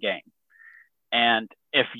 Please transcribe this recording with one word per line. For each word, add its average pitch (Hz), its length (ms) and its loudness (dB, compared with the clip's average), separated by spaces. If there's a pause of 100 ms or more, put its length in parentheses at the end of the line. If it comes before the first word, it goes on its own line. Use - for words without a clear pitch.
game. 98 180 -4 (920)
And 117 380 2 (220)
if 131 160 2 (120)